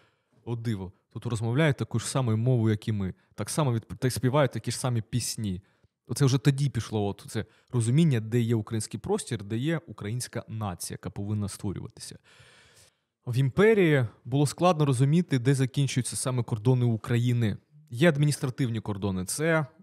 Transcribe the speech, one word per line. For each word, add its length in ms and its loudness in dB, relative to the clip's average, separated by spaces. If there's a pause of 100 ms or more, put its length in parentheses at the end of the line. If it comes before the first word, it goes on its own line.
(440)
«О 120 -6
диво, 360 -6 (200)
тут 140 -10
розмовляють 500 0
таку 220 -4
ж 100 -4
саму 280 0
мову, 340 4
як 180 -2
і 40 0
ми, 220 -2 (200)
так 160 -6
само 220 0
від-, 140 -4 (120)
так 140 0
співають 400 2
такі 180 -6
ж 80 -6
самі 240 -2
пісні». 600 -4 (440)
Оце 180 0
вже 140 4
тоді 320 2
пішло, 360 -2
от 220 -6
це 160 -6 (260)
розуміння, 500 2
де 200 0
є 140 0
український 460 -4
простір, 440 -4
де 120 -6
є 300 -2
українська 600 -8
нація, 460 -8
яка 160 -10
повинна 380 -4
створюватися. 680 -10 (1080)
В 100 -4
імперії 680 4 (180)
було 220 2
складно 380 2
розуміти, 540 4
де 160 2
закінчуються 600 0
саме 260 -2
кордони 420 0
України. 720 0 (340)
Є 180 4
адміністративні 720 0
кордони, 440 -4
це 420 0 (160)